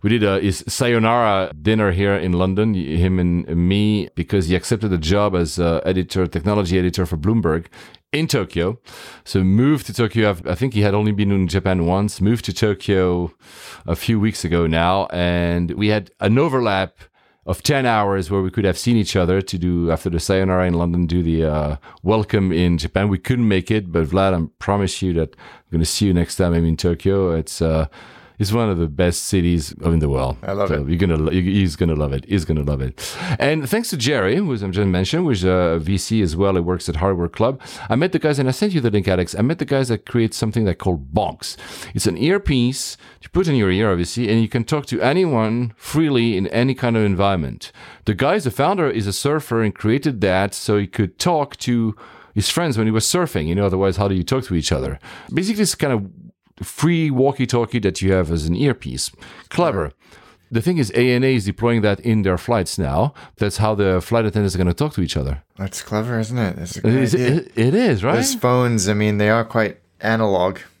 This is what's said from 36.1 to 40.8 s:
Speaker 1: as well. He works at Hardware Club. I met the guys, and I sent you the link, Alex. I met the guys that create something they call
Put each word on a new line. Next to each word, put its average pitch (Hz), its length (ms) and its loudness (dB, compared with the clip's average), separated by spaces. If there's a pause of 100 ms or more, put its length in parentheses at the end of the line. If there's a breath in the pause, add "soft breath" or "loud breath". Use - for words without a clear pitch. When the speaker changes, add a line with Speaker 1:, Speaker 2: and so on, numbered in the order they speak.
Speaker 1:
as 82 120 0
well. 98 200 2
He 90 60 2
works 87 280 -2
at 82 80 -4
Hardware 87 320 0
Club. 127 320 -2 (280 loud breath)
I 113 60 0
met 170 160 2
the 165 80 0
guys, 147 220 0
and 131 80 2
I 131 40 0
sent 208 200 0
you 160 80 2
the 120 100 2
link, 101 160 0
Alex. 90 320 0
I 107 40 2
met 147 180 0
the 151 40 -2
guys 135 240 0
that 110 180 -4
create 113 280 0
something 110 300 -2
they 90 100 2
call 90 240 -2